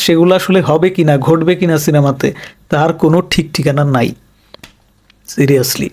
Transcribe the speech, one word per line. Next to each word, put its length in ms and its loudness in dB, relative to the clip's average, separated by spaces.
সেগুলো 340 2
আসলে 200 0
হবে 260 2
কিনা, 180 2
ঘটবে 320 2
কিনা 160 0
সিনেমাতে, 420 0
তার 180 0
কোনো 160 2
ঠিক 140 -2
ঠিকানা 280 -2
নাই। 140 0
Seriously, 600 0